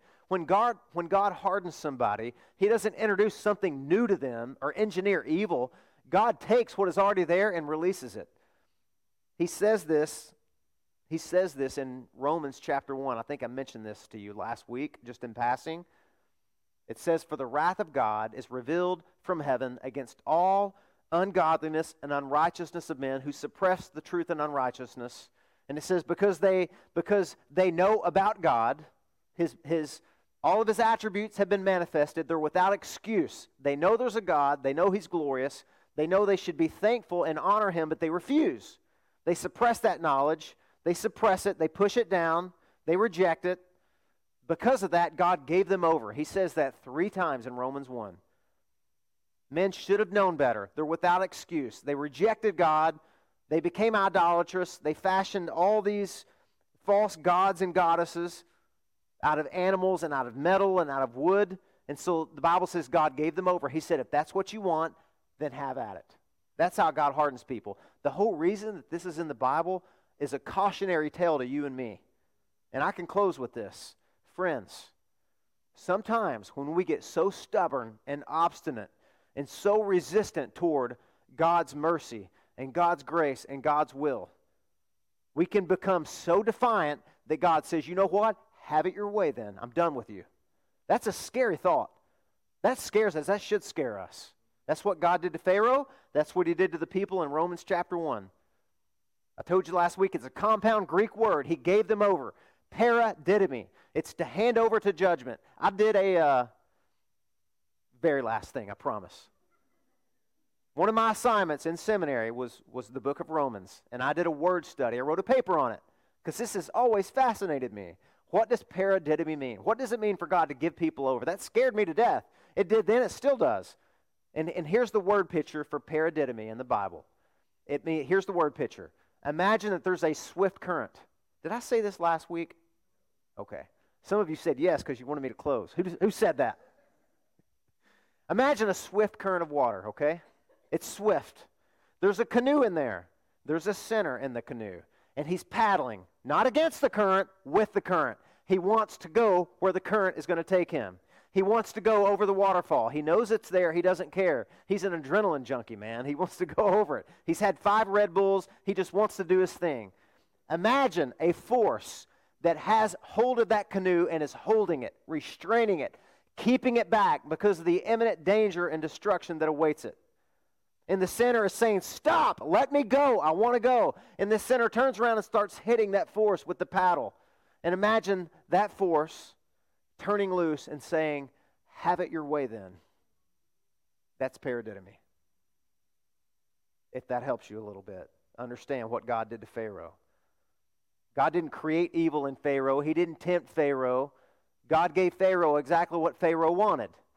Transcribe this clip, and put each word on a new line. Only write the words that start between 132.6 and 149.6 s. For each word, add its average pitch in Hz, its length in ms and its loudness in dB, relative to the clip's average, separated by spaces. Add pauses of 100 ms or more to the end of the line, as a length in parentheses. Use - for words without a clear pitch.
Okay. 95 300 -14 (360)
Some 208 180 -2
of 165 100 -2
you 151 60 -6
said 139 220 -2
yes 156 240 2
'cause 127 160 -8
you 123 60 -18
wanted 143 180 -8
me 131 60 -4
to 117 60 -14
close. 120 380 -4
Who, 175 100 -4
who 185 280 -2
said 165 280 0
that? 123 200 0 (1700)
Imagine 220 380 2
a 190 60 0
swift - 440 -2
current 185 240 -2
of 156 80 -8
water, 113 380 -2
okay? 151 340 -2 (480)
It's - 160 -4
swift. - 600 -2 (540)
There's 196 200 2
a 240 40 0
canoe 269 380 4
in 202 120 2
there. 113 340 -4 (360)
There's 156 220 -2
a 202 80 -2
sinner 180 420 -2
in 127 160 -6
the 117 80 -6
canoe. 104 420 -12 (340)
And 143 100 -6
he's 170 160 -4
paddling, 156 640 0 (180)
not 160 220 2
against 294 340 2
the 262 80 4
current, 196 400 2 (160)
with 190 280 2
the 202 80 0
current. 151 380 0 (280)
He 190 120 4
wants 208 400 2
to 170 100 -16
go 180 500 4
where 185 140 2